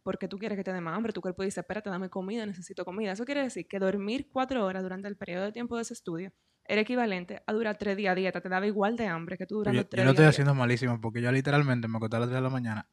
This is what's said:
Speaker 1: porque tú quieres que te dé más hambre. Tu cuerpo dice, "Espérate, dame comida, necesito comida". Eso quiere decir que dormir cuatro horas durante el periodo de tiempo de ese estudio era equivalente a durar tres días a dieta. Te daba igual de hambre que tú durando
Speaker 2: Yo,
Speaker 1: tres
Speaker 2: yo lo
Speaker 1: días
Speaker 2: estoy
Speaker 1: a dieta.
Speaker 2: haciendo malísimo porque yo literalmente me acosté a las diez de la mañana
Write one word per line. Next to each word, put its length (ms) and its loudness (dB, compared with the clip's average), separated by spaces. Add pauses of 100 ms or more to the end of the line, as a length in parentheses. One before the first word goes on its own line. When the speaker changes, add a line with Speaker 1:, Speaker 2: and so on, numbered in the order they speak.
Speaker 1:
porque 260 -4
tú 80 -10
quieres 200 -6
que 80 -4
te 80 -4
dé 80 -4
más 160 -4
hambre. 160 -2
Tu 80 -8
cuerpo 220 -4
dice, 180 -4
"Espérate, 280 -8
dame 200 -4
comida, 360 -6
necesito 400 -10
comida". 280 -4
Eso 120 -6
quiere 160 -2
decir 260 -6
que 120 -6
dormir 520 0
cuatro 340 0
horas 180 -2
durante 240 -8
el 100 -8
periodo 280 -6
de 80 -4
tiempo 240 -6
de 60 -2
ese 100 -10
estudio 380 -8 (340)
era 160 2
equivalente 640 -2
a 60 0
durar 240 0
tres 200 -2
días 140 2
a 40 2
dieta. 260 0
Te 80 -8
daba 180 0
igual 300 2
de 100 -2
hambre 300 -4
que 80 -8
tú 100 -6
durando 260 2
Speaker 2:
Yo, 60 -4
Speaker 1:
tres 160 -2
Speaker 2:
yo 20 6
lo 60 10
Speaker 1:
días 20 4
Speaker 2:
estoy 100 10
Speaker 1:
a 40 12
dieta. 80 12
Speaker 2:
haciendo 200 4
malísimo 460 2
porque 200 -4
yo 100 2
literalmente 560 2
me 100 -2
acosté 200 -2
a 20 2
las 100 0
diez 80 -2
de 40 0
la 80 0
mañana 440 -4